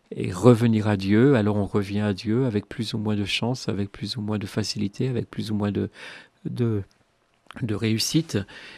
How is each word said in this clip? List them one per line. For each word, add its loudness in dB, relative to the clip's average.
et -4
revenir 6
à 4
Dieu. 6
Alors 2
on 2
revient -2
à 0
Dieu 0
avec -2
plus -6
ou -4
moins -2
de 0
chance, -4
avec -4
plus -8
ou -6
moins -4
de -6
facilité, -4
avec -4
plus -8
ou 0
moins 0
de, 0
de, -2
de -2
réussite. 0